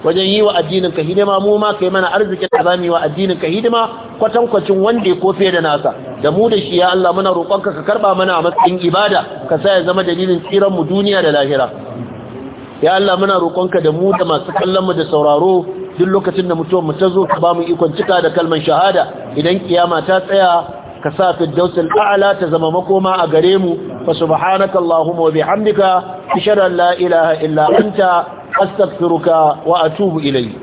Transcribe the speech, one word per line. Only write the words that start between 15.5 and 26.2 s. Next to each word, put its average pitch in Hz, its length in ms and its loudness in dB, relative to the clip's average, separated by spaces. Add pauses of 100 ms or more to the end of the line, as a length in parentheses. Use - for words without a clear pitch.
duk 180 120 2
lokacin 190 400 0
da 170 60 0
mutuwar 165 280 0
mu 156 100 -2
ta 185 160 0
zo, 185 160 2
ka 156 140 -2
ba 170 140 2
mu 170 100 -2
ikon 170 320 0
cika 185 260 0
da 160 80 2
kalman 165 320 0
shahada. 165 760 0
Idan 170 280 0
kiyama 175 400 0
ta 185 160 2
tsaya, 185 460 2 (340)
ka 151 140 -2
sa 185 240 2
firdausul 170 480 0 (100)
a'la 202 380 2
ta 185 160 -4
zama 160 200 0
makoma 185 520 0
a 165 40 0
gare 165 300 4
mu. 180 200 0 (280)
Fa 170 80 -2
subhanaka 175 640 0
Allahumma 165 440 0
wa 160 100 2
bihamdika, 190 720 0 (320)